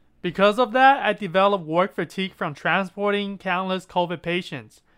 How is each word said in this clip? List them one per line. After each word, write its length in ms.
Because 380
of 100
that, 340
I 100
developed 520
work 300
fatigue 360
from 220
transporting 840
countless 460
covid 380
patients. 600